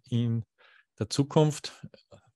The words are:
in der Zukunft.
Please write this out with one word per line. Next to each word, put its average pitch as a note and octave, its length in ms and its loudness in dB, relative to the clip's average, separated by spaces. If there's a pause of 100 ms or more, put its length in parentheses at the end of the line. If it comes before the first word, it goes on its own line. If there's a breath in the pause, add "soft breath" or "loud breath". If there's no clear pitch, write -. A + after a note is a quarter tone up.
in A#2 340 0 (560 soft breath)
der G#2+ 100 -4
Zukunft. - 800 0 (480)